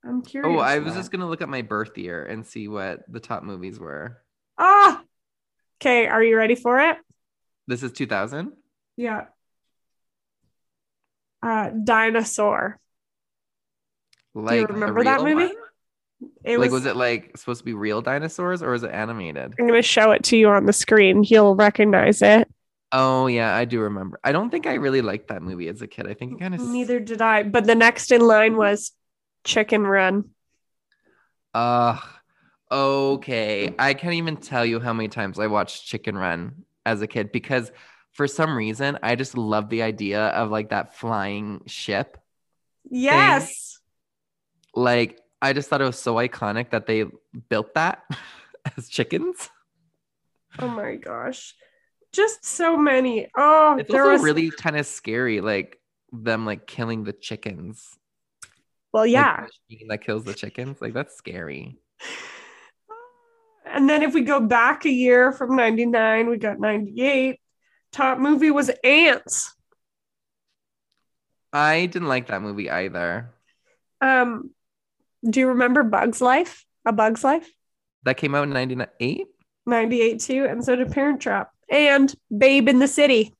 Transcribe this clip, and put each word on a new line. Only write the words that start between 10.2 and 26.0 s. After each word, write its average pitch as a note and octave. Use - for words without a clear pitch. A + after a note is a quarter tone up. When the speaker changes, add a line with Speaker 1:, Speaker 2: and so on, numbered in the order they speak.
Speaker 1:
Uh, A3
Dinosaur. A3
Speaker 2:
Like, G#3+
Speaker 1:
Do A#3
you G#3+
Speaker 2:
the G#3
Speaker 1:
remember G#3+
that C4+
Speaker 2:
real D4+
Speaker 1:
movie? F4+
Speaker 2:
one? -
Speaker 1:
It A#3+
Speaker 2:
Like, B2+
Speaker 1:
was C3
Speaker 2:
was -
it, B2
like, A#2+
supposed A#2+
to -
be A#2+
real G#2+
dinosaurs D#3+
or B2+
was A#2+
it -
animated? F#2+
Speaker 1:
I'm A#3+
gonna A#3
show A3
it -
to A#3
you A3
on G3+
the G#3
screen. G#3
You'll G#3
recognize G#3
it. G#3+
Speaker 2:
Oh, C3
yeah, A#2
I A#2+
do A#2
remember. G2+
I C3+
don't G3
think D#4+
I -
really C3+
liked A2
that F#2
movie F2
as A2
a A2
kid. -